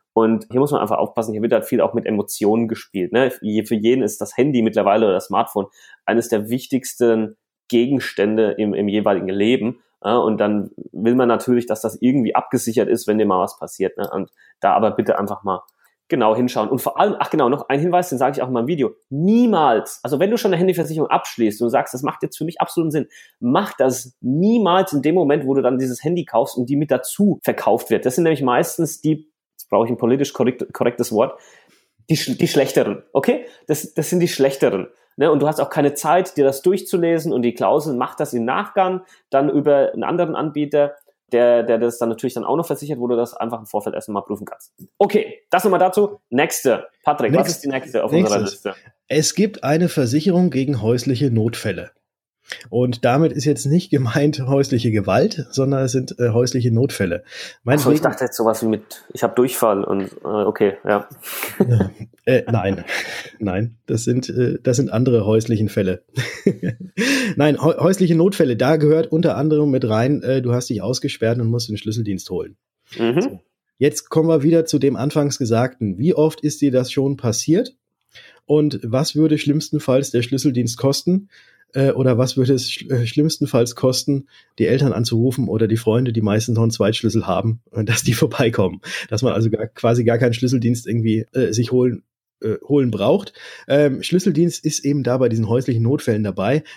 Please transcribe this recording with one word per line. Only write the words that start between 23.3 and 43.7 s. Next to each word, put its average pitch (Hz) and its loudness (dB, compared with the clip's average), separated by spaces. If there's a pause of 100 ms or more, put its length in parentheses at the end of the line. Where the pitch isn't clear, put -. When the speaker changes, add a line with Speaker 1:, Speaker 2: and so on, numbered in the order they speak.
Speaker 1:
mach 147 0
das 127 -2
niemals 185 2
in 143 0
dem 156 2
Moment, 147 2
wo 135 0
du 139 2
dann 127 0
dieses 127 -6
Handy 170 -2
kaufst 120 -2
und 123 -2
die 139 -2
mit 147 -2
dazu 175 0
verkauft - 0
wird. 104 0
Das 127 0
sind 175 2
nämlich 147 2
meistens 147 0
die, 156 -2 (220)
jetzt - -20
brauche 110 4
ich 120 -4
ein 120 -2
politisch 131 0
korrekt, - -4
korrektes 120 -2
Wort, 113 0 (720)
die 160 4
sch-, - -4
die 170 2
schlechteren, 123 0 (120)
okay? 247 0 (200)
Das, - -6
das 160 -4
sind 180 0
die 175 2
schlechteren. 135 0 (280)
Ne? 151 2
Und 147 2
du 139 2
hast 156 -2
auch 147 -2
keine 143 0
Zeit, 175 0
dir 143 4
das 135 0
durchzulesen 170 0
und 120 0
die 120 0
Klausel 135 0
macht 131 -6
das 143 -4
im 117 -2
Nachgang 185 -2 (300)
dann 139 2
über 143 2
einen - -6
anderen 170 -2
Anbieter, 143 -2 (360)
der, 120 4
der 113 2
das 120 0
dann 117 -2
natürlich 117 -6
dann 117 -6
auch 135 0
noch 165 -2
versichert, 147 -6
wo 120 -2
du 123 0
das 117 -2
einfach 117 -6
im 110 -18
Vorfeld - -6